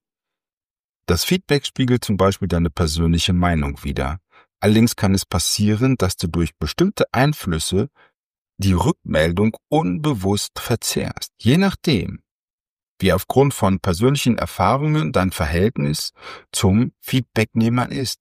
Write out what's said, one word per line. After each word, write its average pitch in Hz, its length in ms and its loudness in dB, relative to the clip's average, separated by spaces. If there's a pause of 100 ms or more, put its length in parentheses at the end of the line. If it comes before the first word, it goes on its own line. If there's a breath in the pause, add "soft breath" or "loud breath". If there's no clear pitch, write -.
(1040)
Das - 180 0
Feedback 151 420 0
spiegelt 123 400 0
zum 101 120 0
Beispiel 95 300 2
deine 85 220 0
persönliche 82 640 0
Meinung 82 500 0
wider. 69 360 -6 (400 soft breath)
Allerdings 110 360 4
kann 98 200 0
es 92 100 -2
passieren, 107 720 0
dass 90 200 -2
du 90 100 -4
durch 82 300 -2
bestimmte - 560 -2
Einflüsse 113 760 -2 (680 soft breath)
die 98 160 2
Rückmeldung 87 840 0 (120)
unbewusst 147 880 -2
verzerrst. - 800 -6
Je 131 200 2
nachdem, 180 640 -2 (800)
wie 92 140 2
aufgrund 131 400 2
von 95 260 0
persönlichen 117 580 0
Erfahrungen 147 760 0
dein 92 180 2
Verhältnis - 800 -2 (400 loud breath)
zum 101 480 2
Feedbacknehmer 117 880 -2
ist, 135 320 -6